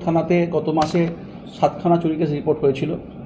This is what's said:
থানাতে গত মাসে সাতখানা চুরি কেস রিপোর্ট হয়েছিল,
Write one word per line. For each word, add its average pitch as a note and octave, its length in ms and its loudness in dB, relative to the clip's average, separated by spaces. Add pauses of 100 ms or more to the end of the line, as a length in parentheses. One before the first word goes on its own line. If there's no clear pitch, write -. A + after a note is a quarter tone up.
থানাতে E3+ 460 2
গত D#3 180 -2
মাসে D#3+ 380 2 (520)
সাতখানা E3+ 380 4
চুরি D#3+ 180 0
কেস D3+ 160 0
রিপোর্ট D3 300 0
হয়েছিল, D3 340 2 (300)